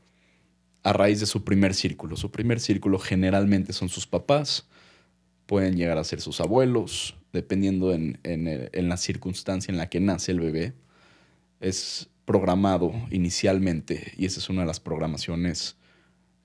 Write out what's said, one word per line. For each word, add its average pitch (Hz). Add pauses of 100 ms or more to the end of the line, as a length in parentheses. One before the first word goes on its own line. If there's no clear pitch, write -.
(840)
a 101
raíz 101
de 107
su 101
primer 98
círculo. -
Su -
primer 117
círculo 98
generalmente 95
son 92
sus -
papás, 139 (760)
pueden 95
llegar 85
a 78
ser 78
sus 76
abuelos, 117 (160)
dependiendo 95
en, 80
en 82
el, 71
en 87
la 87
circunstancia 92
en 90
la 82
que 87
nace 95
el 90
bebé. 82 (840)
Es - (160)
programado 92 (180)
inicialmente, 92
y 92
esa 90
es -
una 92
de 85
las 80
programaciones, 80 (680)